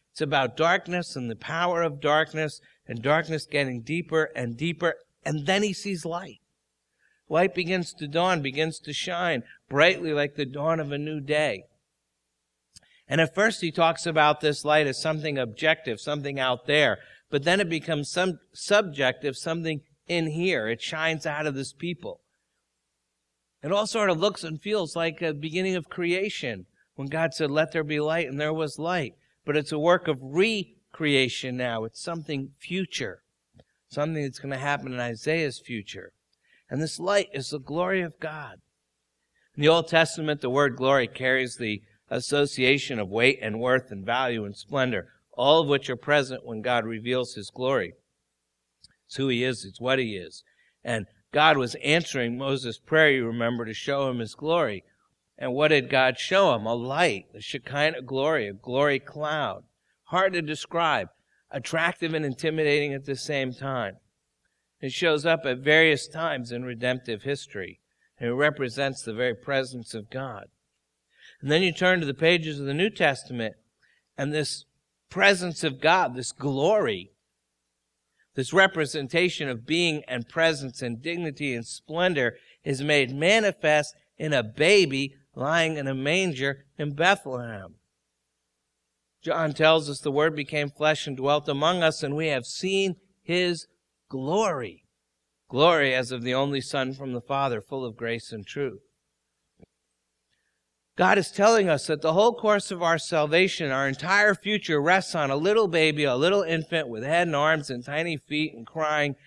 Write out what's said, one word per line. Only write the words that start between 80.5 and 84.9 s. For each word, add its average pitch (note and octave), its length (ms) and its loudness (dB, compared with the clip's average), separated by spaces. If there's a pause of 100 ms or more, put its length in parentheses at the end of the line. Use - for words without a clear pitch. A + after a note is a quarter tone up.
and A#2 180 -6
dignity D3 540 -4
and A#2 100 -6
splendor D#3 720 0 (260)
is C3+ 180 -2
made C#3+ 320 2
manifest D#3+ 800 2 (220)
in D3+ 160 -2
a B2+ 100 4
baby C#3 720 4 (180)